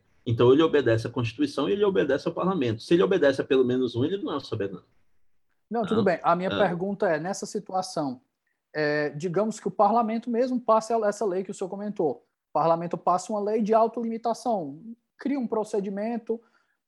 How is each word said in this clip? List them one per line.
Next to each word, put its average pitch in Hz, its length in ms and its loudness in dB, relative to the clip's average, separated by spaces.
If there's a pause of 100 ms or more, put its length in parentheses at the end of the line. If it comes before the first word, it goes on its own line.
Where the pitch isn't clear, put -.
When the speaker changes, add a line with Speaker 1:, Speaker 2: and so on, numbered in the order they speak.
(300)
Speaker 1:
então, 120 220 6
ele 151 100 6
obedece 117 460 2
à - 20 -6
Constituição 139 580 -2
e 196 40 0
ele 202 120 0
obedece 185 440 0
ao 165 40 -6
parlamento. 165 500 -2
Se - 120 2
ele 175 80 4
obedece 160 380 2
a - 40 0
pelo 135 200 4
menos 123 320 0
um, 123 80 0
ele 185 140 -2
não 202 140 -6
é 151 40 -4
o 135 40 -4
soberano. 98 440 -8 (840)
Speaker 2:
Não, 226 140 -4
tudo 202 140 0
Speaker 1:
Não? 220 80 2
Speaker 2:
bem. 180 180 2
A 170 140 4
minha 185 140 -2
Speaker 1:
É. 202 60 -2
Speaker 2:
pergunta 196 520 0
é: 156 100 2
nessa 190 280 -6
situação, 185 720 -6 (520)
é, 151 380 -2
digamos 190 480 -4
que - 80 -8
o 196 40 -2
parlamento 226 600 2
mesmo 247 300 0
passe 220 320 2
a, 226 60 2 (100)
essa 208 180 -2
lei 190 160 -2
que 185 80 -10
o 196 40 -8
senhor 185 140 -8
comentou. 196 560 -4 (260)
O - 20 -20
parlamento 165 440 2
passa 180 360 0
uma 208 80 -2
lei 214 200 0
de 214 140 2
autolimitação, 226 1080 0 (380)
cria 277 200 -2
um 233 100 -4
procedimento, 214 920 -4 (480)